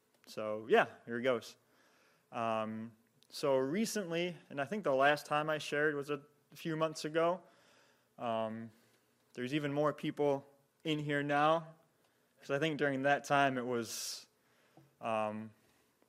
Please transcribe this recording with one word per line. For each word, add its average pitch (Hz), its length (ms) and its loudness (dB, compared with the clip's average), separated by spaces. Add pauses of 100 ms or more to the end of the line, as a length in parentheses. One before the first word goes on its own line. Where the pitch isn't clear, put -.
(260)
so 107 420 -6
yeah, 196 180 6 (200)
here 117 140 -4
it - 20 -2
goes. 120 320 0 (760)
Um, 113 580 -4 (380)
so 139 280 0
recently, 170 800 -2 (140)
and 139 100 -4
I 139 40 -2
think 202 180 -4
the 151 100 2
last 143 340 4
time 151 220 0
I 156 100 0
shared 147 360 0
was 143 160 -6
a 143 100 -2 (360)
few 165 180 -4
months 160 300 -2
ago, 165 360 2 (760)
um, 113 500 -4 (680)
there's 127 200 -4
even 147 180 0
more 147 200 2
people 143 520 0 (380)
in 156 160 -2
here 147 240 0
now, 151 460 2 (720)
'cause - 100 -10
I 139 80 2
think 156 200 0
during 139 240 0
that 139 200 4
time 139 360 4
it 120 60 -4
was, 117 640 -4 (720)
um, 110 520 -4 (560)